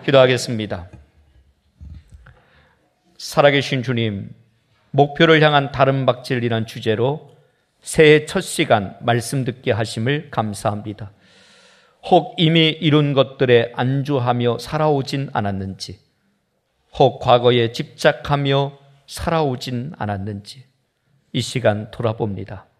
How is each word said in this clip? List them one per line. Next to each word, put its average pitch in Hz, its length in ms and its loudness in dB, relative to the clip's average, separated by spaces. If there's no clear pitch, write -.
기도하겠습니다. 120 840 2
살아계신 143 640 2
주님, 113 460 -4
목표를 151 540 4
향한 147 280 2
다른 135 360 2
박질이란 117 580 -2
주제로 117 640 -4
새해 151 460 6
첫 - 160 -6
시간 120 600 -2
말씀 120 440 -2
듣게 120 260 -4
하심을 117 600 -2
감사합니다. 104 800 -6
혹 165 300 4
이미 160 300 4
이룬 151 440 2
것들에 123 640 2
안주하며 123 840 -2
살아오진 139 760 -2
않았는지, 95 680 -6
혹 131 220 2
과거에 120 520 2
집착하며 143 1080 -2
살아오진 139 920 -6
않았는지 104 640 -8
이 120 100 -4
시간 110 500 -2
돌아봅니다. 101 720 -6